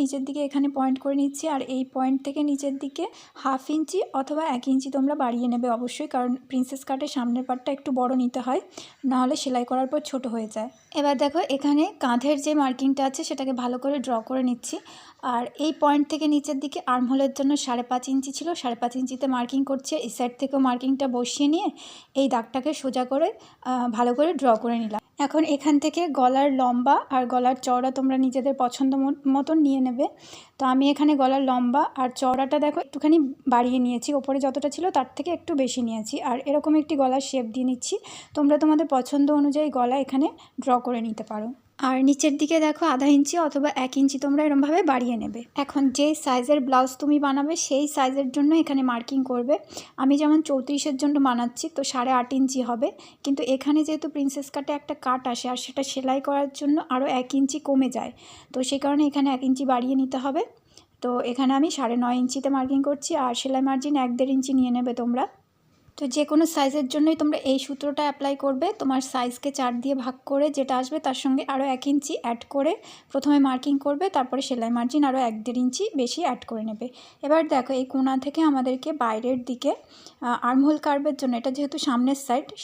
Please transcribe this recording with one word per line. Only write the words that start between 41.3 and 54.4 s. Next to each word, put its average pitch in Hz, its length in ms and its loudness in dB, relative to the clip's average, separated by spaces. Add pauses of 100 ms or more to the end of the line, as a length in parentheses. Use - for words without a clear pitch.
পারো। 214 180 -8 (380)
আর 254 80 2 (120)
নিচের 285 320 4
দিকে 302 160 2 (100)
দেখো 302 180 0 (100)
আধা 269 220 2
ইঞ্চি 285 200 2 (100)
অথবা 285 220 0 (160)
এক 254 160 -4
ইঞ্চি 277 240 4
তোমরা 285 240 2
এরমভাবে 294 320 4 (120)
বাড়িয়ে 247 300 0
নেবে। 214 180 -8 (240)
এখন 277 180 -2 (140)
যে 285 100 4 (180)
সাইজের 262 420 2
ব্লাউজ 262 240 4 (120)
তুমি 294 140 4 (100)
বানাবে, 285 280 0 (120)
সেই 285 180 0 (120)
সাইজের 269 400 0
জন্য 285 140 4 (120)
এখানে 285 280 0
মার্কিং 233 280 -4 (120)
করবে। 247 240 0 (480)
আমি 269 200 4
যেমন 302 160 6 (100)
চৌত্রিশের 277 540 -2
জন্য 294 140 2 (120)
বানাচ্ছি, 240 380 -2 (100)
তো - 40 -4 (120)
সাড়ে 254 280 0
আট 240 180 -2
ইঞ্চি 262 300 2
হবে, 240 200 0 (360)
কিন্তু 277 180 -2 (120)
এখানে 285 320 2
যেহেতু 311 280 -4
প্রিন্সেস 277 400 -2